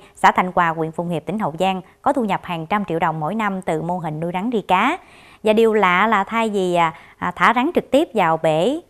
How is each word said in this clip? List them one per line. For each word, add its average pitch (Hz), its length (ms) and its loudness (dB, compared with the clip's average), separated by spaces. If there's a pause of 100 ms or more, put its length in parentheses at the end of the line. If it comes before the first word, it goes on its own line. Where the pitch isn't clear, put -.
(140)
xã 190 160 4
Thạnh 185 240 0
Hòa, 175 140 2
huyện 160 240 -4
Phụng 170 160 -6
Hiệp, 165 180 -4
tỉnh 190 120 -4
Hậu 165 200 -4
Giang 185 240 -2 (200)
có 277 100 2
thu 262 120 0
nhập 190 200 -2
hàng 165 220 -6
trăm 208 180 -2
triệu 165 140 -4
đồng 160 220 0
mỗi 156 140 -4
năm 196 280 -4
từ 160 200 -2
mô 175 160 -4
hình 156 220 -6
nuôi 170 140 -4
rắn 190 180 -4
ri 220 80 0
cá. 220 380 0 (440)
Và 214 100 2
điều 220 200 4
lạ 196 340 4
là 208 180 2
thay 226 260 -4
vì, 185 240 -2
à, 165 200 2 (240)
à, 180 180 -4
thả 269 180 4
rắn 254 200 0
trực - 160 -2
tiếp 311 240 2
vào 165 220 2
bể 165 540 0